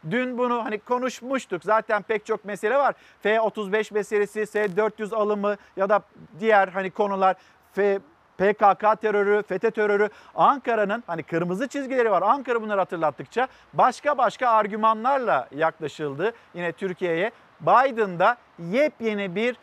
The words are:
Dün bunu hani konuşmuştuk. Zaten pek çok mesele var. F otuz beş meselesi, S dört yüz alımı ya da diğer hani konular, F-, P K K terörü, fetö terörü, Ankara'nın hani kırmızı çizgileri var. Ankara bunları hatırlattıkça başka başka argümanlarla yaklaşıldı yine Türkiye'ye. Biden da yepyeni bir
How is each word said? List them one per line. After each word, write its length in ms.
Dün 260
bunu 280
hani 140
konuşmuştuk. 840
Zaten 380
pek 240
çok 200
mesele 320
var. 180
F 200
otuz 320
beş 180
meselesi, 540
S 320
dört 220
yüz 140
alımı 420
ya 120
da 120
diğer 280
hani 240
konular, 440
F-, 260
P 160
K 200
K 220
terörü, 520
fetö 240
terörü, 380
Ankara'nın 720
hani 160
kırmızı 440
çizgileri 440
var. 100
Ankara 400
bunları 180
hatırlattıkça 680
başka 440
başka 320
argümanlarla 1040
yaklaşıldı 760
yine 180
Türkiye'ye. 600
Biden 580
da 180
yepyeni 640
bir 280